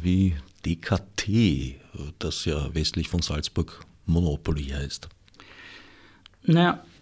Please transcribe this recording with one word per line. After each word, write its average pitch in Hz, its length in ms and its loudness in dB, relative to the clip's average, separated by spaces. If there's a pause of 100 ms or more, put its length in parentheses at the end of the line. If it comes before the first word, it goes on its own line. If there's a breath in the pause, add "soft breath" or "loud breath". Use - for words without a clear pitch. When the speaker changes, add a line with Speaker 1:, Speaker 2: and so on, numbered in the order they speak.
Speaker 1:
wie 90 320 4 (280)
D 85 120 -2
K - 240 -2 (160)
T, - 160 -4
äh, 69 440 2 (440)
das - 260 -6
ja 73 300 0
westlich 78 340 -2
von 87 140 -2
Salzburg - 600 -4 (220)
Monopoly 80 600 0
heißt. 69 440 -8 (1300 loud breath)
Speaker 2:
Naja, 170 400 4 (180)